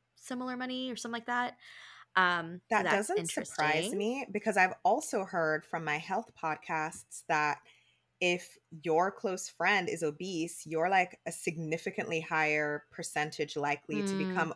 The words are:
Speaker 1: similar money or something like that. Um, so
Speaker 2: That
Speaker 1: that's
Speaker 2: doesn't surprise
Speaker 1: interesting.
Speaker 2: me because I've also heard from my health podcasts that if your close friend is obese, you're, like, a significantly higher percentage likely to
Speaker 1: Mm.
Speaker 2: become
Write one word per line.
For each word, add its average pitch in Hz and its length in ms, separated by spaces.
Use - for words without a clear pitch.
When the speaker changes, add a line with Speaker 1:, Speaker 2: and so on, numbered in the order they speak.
Speaker 1:
similar 254 420
money 254 340
or 233 40
something 233 180
like 233 140
that. 247 300
Um, 175 540
so 226 80
Speaker 2:
That 196 60
Speaker 1:
that's 190 240
Speaker 2:
doesn't 311 240
surprise - 440
Speaker 1:
interesting. 190 220
Speaker 2:
me 240 340
because 208 260
I've 185 260
also 214 420
heard 156 400
from 165 180
my 151 140
health 196 340
podcasts 160 880
that 151 300
if 180 360
your 170 280
close - 380
friend 185 400
is 165 140
obese, 165 640
you're, 160 240
like, 185 360
a 175 60
significantly 165 880
higher 151 680
percentage 151 680
likely 147 460
to 196 100
Speaker 1:
Mm. 190 160
Speaker 2:
become 170 260